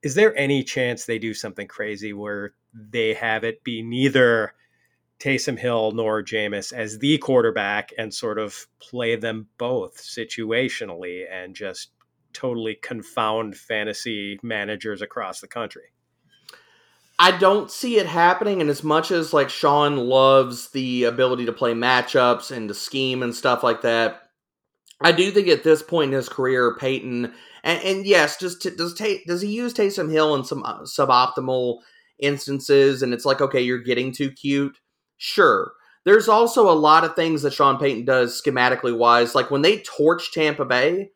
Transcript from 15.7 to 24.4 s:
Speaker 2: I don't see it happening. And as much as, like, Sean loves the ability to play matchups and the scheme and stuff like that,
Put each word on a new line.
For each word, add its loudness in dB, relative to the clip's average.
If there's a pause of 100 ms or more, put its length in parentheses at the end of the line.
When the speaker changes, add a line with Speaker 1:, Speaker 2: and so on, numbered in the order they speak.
Speaker 2:
I 6
don't 2
see -2
it 2
happening. 2
And 0
as -4
much 0
as, -2
like, 2
Sean 2
loves 4
the -2
ability 0
to -4
play -2
matchups 2
and -8
the -8
scheme -6
and -4
stuff 0
like 0
that, -2 (800)